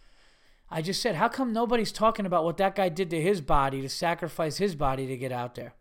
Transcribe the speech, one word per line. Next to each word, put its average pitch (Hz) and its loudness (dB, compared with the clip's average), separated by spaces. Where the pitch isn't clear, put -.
I 165 -4
just 175 -2
said, 214 0
"How 208 4
come 247 -2
nobody's 226 0
talking 214 2
about 175 2
what 165 -2
that 190 2
guy 190 2
did 175 -2
to 165 0
his 185 2
body, 135 2
to 135 -6
sacrifice 165 -2
his 190 0
body 135 0
to 131 -6
get 127 -6
out 123 -6
there?" 120 -12